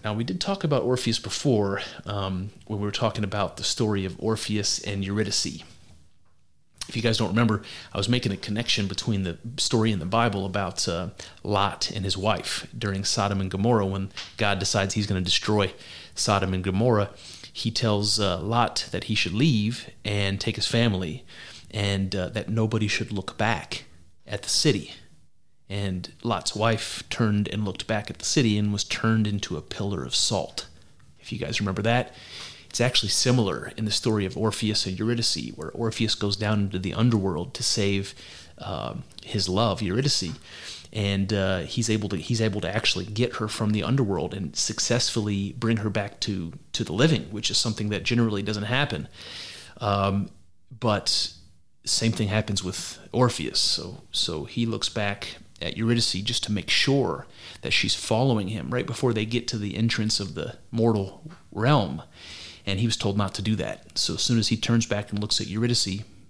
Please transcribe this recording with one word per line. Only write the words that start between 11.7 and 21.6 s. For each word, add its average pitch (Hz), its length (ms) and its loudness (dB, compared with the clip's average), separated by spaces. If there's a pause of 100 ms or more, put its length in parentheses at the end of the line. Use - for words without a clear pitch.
and 95 140 -4
his 95 100 0
wife 95 520 -2 (100)
during 98 260 -2
Sodom 101 380 2
and 95 80 -2
Gomorrah 101 380 4
when 98 240 -2 (260)
God 101 220 2
decides 98 340 2
he's 104 140 0
gonna 95 120 2
destroy 98 540 2 (400)
Sodom 95 400 2
and 90 100 -2
Gomorrah. 101 460 4 (420)
He - 200 -2
tells, 107 480 2
uh, 92 200 2
Lot 113 520 0
that - 140 -4
he 110 100 0
should 87 180 2
leave 113 560 2 (160)
and 101 340 0
take 107 160 -2
his - 120 -2
family, 101 580 2 (460)